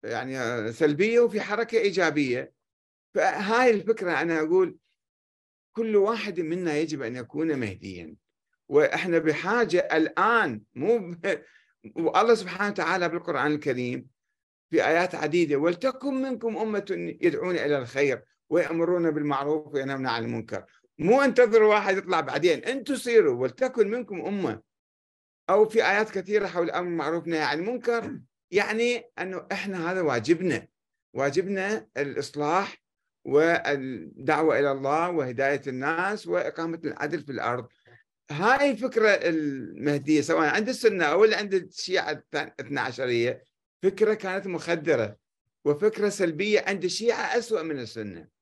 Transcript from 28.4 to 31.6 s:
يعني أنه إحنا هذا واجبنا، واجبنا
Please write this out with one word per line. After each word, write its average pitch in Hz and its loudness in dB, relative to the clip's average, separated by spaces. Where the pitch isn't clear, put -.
يعني 220 0
أنه 185 -8
إحنا 185 -4
هذا 185 -2
واجبنا، 143 0
واجبنا 190 -2